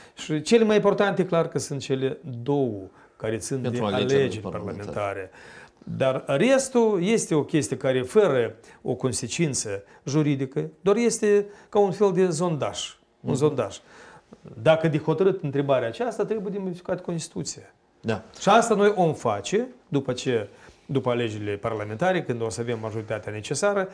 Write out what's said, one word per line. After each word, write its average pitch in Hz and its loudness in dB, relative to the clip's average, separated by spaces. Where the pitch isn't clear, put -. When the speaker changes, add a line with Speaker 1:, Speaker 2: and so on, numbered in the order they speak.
Speaker 1:
și 156 -4
cele 226 6
mai 214 4
importante, 196 2
clar, 165 2
că 156 -4
sunt 135 -6
cele 131 -2
două 123 0
care 113 -4
țin 131 -6
Speaker 2:
Pentru 120 -2
Speaker 1:
de 107 0
Speaker 2:
alegerile 127 2
Speaker 1:
alegeri 113 0
Speaker 2:
parlamentare. 95 -8
Speaker 1:
parlamentare. 98 -6
Dar 131 0
restul 220 2
este 202 0
o 143 4
chestie 139 0
care, 131 0
fără 127 2
o 127 -2
consecință 120 -2
juridică, 147 0
doar 202 4
este 214 4
ca 214 0
un 202 4
fel 202 2
de 180 4
sondaj. 147 -4
Un - -6
Speaker 2:
Mhm. 143 0
Speaker 1:
sondaj. 131 0
Dacă 160 6
de 147 0
hotărât 175 2
întrebarea 135 0
aceasta, 214 -4
trebuie 208 -4
de 202 -4
modificat 185 -6
Constituția. - -8
Speaker 2:
Da. 110 -4
Speaker 1:
Și - 0
asta 226 6
noi - 4
om 165 2
face 147 -2
după 139 -2
ce, 117 -2
după 131 -2
alegerile 107 -2
parlamentare, 110 -2
când 117 -4
o 113 -2
să 110 -8
avem 123 -4
majoritatea 110 -6
necesară, 190 -2